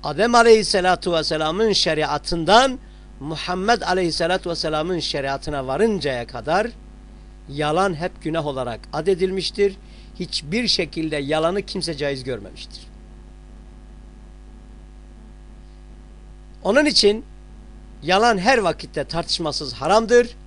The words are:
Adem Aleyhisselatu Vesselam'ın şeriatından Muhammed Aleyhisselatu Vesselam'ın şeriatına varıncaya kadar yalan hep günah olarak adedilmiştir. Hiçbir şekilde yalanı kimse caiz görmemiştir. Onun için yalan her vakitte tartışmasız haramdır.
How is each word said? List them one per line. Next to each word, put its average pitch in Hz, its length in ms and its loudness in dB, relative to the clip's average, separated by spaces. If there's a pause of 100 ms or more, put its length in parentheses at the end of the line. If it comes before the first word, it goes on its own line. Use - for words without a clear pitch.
Adem 190 320 0
Aleyhisselatu 196 760 6
Vesselam'ın 165 600 0
şeriatından 170 1040 2 (400)
Muhammed 180 600 -2
Aleyhisselatu 175 680 -2
Vesselam'ın 160 500 -4
şeriatına 139 680 -4
varıncaya 143 600 -2
kadar 160 400 -2 (840)
yalan 151 440 0
hep 170 300 -6
günah 160 220 -2
olarak 127 340 -4 (140)
adedilmiştir. 185 840 0 (440)
Hiçbir 190 480 -4
şekilde 160 480 -2
yalanı 160 460 0
kimse 170 360 -6
caiz 139 260 -4
görmemiştir. 107 580 -10 (3750)
Onun 254 220 4
için 214 400 4 (800)
yalan 202 340 4
her 240 200 4
vakitte 156 460 -2
tartışmasız 151 680 -4
haramdır. 220 560 4 (180)